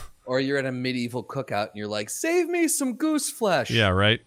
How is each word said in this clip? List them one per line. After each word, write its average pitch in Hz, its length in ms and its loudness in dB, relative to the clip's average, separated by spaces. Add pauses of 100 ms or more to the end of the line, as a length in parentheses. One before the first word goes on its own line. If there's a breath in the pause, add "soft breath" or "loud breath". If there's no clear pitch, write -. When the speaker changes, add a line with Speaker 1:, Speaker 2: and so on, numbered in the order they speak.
(280 loud breath)
Speaker 1:
Or 127 120 0
you're 139 200 0
at 131 80 -2
a 131 40 -4
medieval 127 520 -2
cookout 110 460 -4
and - 60 -16
you're 104 120 -6
like, 104 240 -4
"Save 349 380 0
me 339 180 2
some 262 260 0
goose 302 380 0
flesh. 175 400 0
Speaker 2:
Yeah, 113 180 4
right. 101 380 4